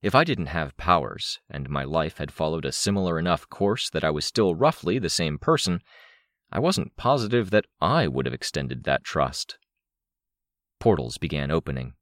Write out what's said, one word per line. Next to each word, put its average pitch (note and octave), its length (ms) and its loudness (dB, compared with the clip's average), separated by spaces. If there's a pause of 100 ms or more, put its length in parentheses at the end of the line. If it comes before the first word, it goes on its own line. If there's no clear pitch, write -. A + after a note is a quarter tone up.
If G#2 140 0
I D3 80 8
didn't A2+ 240 -2
have D2+ 300 -4
powers, - 680 0
and C#2 220 -8
my C#2 140 -2
life D#2 340 -2
had D2 140 -6
followed D#2 340 -2
a C2+ 60 0
similar F#2 480 0
enough F2 280 0
course - 440 -2
that D#2+ 120 -2
I D#2+ 60 2
was D2+ 160 -2
still F#2+ 300 2
roughly D#3 420 2
the G2 100 -2
same D#2 300 -2
person, - 460 0 (680)
I - 60 -4
wasn't - 400 0
positive A#2 540 2
that G#2 160 4 (120)
I A2+ 280 2
would C2 180 -2
have B1 80 -4
extended B1+ 520 -6
that C2 180 2
trust. - 560 -2 (1200)
Portals D2+ 400 2
began C#2+ 320 -2
opening. B1+ 500 -2